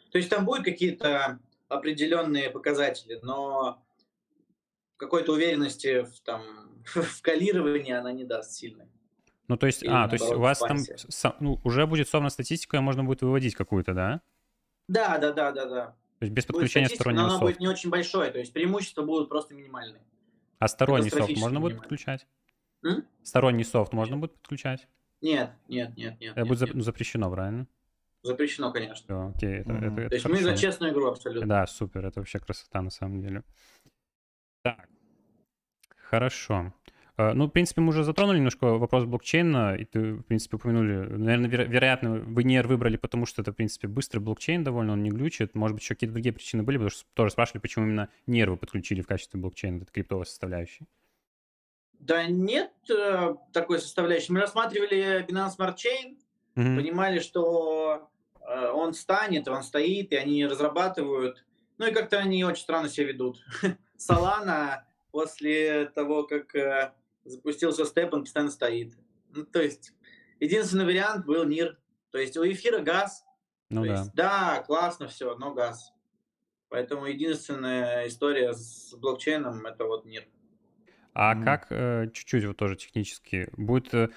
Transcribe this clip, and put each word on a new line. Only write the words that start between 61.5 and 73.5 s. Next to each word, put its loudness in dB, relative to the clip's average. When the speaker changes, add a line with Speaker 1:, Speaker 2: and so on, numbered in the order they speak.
Speaker 1:
Ну -2
и 2
как-то 2
они 2
очень -2
странно 0
себя 0
ведут. -4
<laughs> 0
Solana 0
после 0
того, 0
как, -6
э, 0
запустился 0
степ, 0
он 0
постоянно -2
стоит. -2
Ну, -10
то 0
есть -4
единственный 2
вариант 0
был 2
Нир. -2
То -6
есть -2
у 2
эфира 0
газ. 0